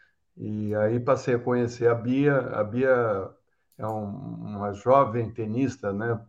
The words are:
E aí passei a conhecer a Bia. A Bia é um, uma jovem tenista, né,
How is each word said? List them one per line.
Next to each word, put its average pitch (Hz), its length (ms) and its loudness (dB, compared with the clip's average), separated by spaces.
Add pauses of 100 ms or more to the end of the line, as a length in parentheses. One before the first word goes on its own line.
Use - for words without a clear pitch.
(360)
E 107 400 -6
aí 110 240 2
passei 127 360 0
a 120 40 2
conhecer 120 480 0
a 120 60 6
Bia. 135 440 2
A 110 260 -2
Bia 113 680 0 (480)
é 110 80 -8
um, 107 200 -4
uma 104 680 -8
jovem 120 560 4
tenista, 110 640 -2
né, 110 380 -2